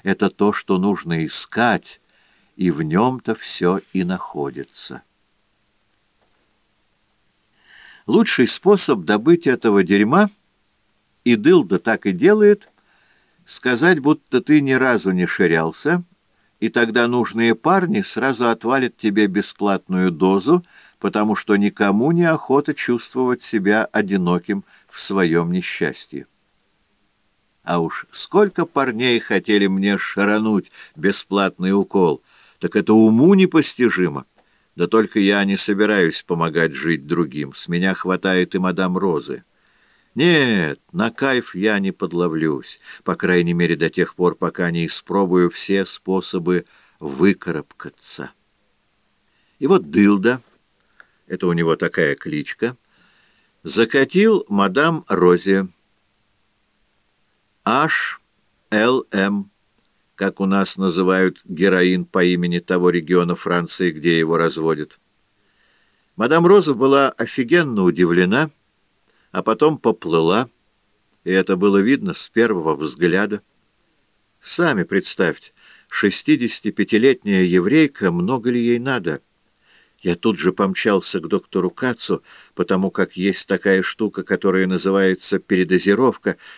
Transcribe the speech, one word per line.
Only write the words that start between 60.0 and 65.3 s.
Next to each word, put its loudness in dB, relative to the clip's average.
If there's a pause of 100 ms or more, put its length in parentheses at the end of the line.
как -4
у 0
нас 0
называют 0
героин 0
по -2
имени 0
того 0
региона 0
Франции, -4
где 0
его 0
разводят. -4 (1160)